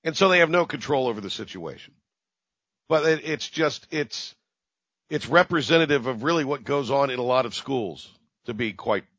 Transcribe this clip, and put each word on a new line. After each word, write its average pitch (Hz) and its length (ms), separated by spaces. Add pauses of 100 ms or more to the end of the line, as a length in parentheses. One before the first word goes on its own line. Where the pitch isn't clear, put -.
And 156 140
so 190 100
they 185 120
have 165 100
no 170 160
control 135 420
over 107 140
the 98 80
situation. 87 640 (960)
But 156 160
it, 160 180
it's 151 240
just, 151 420
it's, - 460 (760)
it's 151 180
representative 151 800
of 120 160
really 160 200
what 139 220
goes 139 260
on 139 180
in 127 100
a 123 40
lot 127 220
of 110 100
schools, 107 540 (380)
to 120 60
be 107 200
quite 101 320 (140)